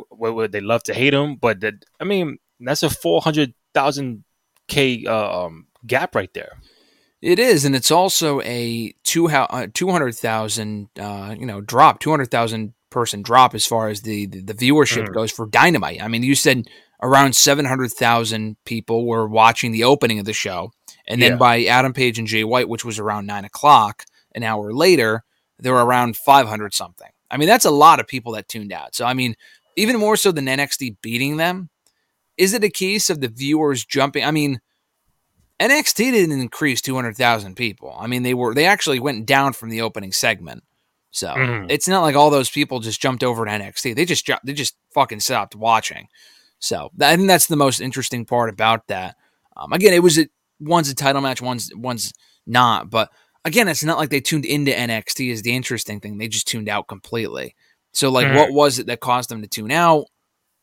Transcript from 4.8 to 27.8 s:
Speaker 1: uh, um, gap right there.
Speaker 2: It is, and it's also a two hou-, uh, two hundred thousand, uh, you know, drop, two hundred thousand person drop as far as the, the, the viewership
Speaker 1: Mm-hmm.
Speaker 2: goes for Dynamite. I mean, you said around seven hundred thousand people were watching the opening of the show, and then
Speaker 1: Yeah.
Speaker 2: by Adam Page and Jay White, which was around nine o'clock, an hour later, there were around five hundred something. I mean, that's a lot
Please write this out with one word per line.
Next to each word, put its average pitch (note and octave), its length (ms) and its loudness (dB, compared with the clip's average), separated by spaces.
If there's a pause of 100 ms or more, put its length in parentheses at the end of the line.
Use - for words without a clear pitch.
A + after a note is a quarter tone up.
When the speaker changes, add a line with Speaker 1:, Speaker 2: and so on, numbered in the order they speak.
Speaker 1:
uh, G2+ 380 -2
um, E2 220 -14 (200)
gap C3 300 -2
right G2 160 -4
there. - 260 -16 (640)
Speaker 2:
It C3+ 160 2
is, G#3 280 4
and C3+ 100 2
it's B2 140 0
also D#3+ 500 2
a A#2 540 -6 (100)
two E3 240 0
hou-, D3+ 80 2 (140)
uh, A#2+ 240 -6
two F3+ 160 -2
hundred D3 240 0
thousand, G#2+ 760 -4 (100)
uh, G2+ 400 -10
you A#2 80 -12
know, G2+ 140 -8
drop, A#2+ 400 4
two - 100 -4
hundred C#3+ 200 -2
thousand A2+ 420 -2 (160)
person A2 340 -6
drop A#2+ 320 6
as G#2+ 120 -2
far A2+ 220 -2
as G#2 120 -6
the, G#2 260 -6
the, F#2+ 140 -12
the G2 140 -10
viewership B2 500 2
Speaker 1:
Mm-hmm. G2+ 80 -10
Speaker 2:
goes A2 180 -2
for A2+ 160 -8
Dynamite. G#2+ 560 2
I G#2+ 60 -8
mean, A#2 140 -2
you C3+ 120 2
said C3 300 2 (380)
around C3+ 340 4
seven C#3+ 300 4
hundred B2+ 260 -2
thousand A2+ 720 0
people A#2 420 -4
were A2+ 220 -2
watching A2+ 420 4
the A2+ 140 0
opening B2 340 4
of G2+ 60 -6
the G#2+ 80 -6
show, F#2 400 -6 (340)
and A#2+ 140 -2
then B2 120 4
Speaker 1:
Yeah. B2 40 -2
Speaker 2:
by A#2+ 280 4
Adam B2+ 280 2
Page B2 260 -2
and A#2 80 -6
Jay A2 160 -2
White, A#2 280 -2
which A#2 160 -8
was A2 120 -8
around G#2 280 -6
nine G2+ 180 -10
o'clock, A2+ 600 4 (280)
an A2+ 80 -8
hour G#2+ 300 -4
later, B2 500 2 (360)
there B2+ 160 -2
were B2 100 6
around B2 320 0
five C#3 320 6
hundred G#2+ 240 -8
something. - 380 -10 (200)
I B2 60 -8
mean, D3 120 0
that's A#3 180 4
a F3 40 4
lot D3 300 8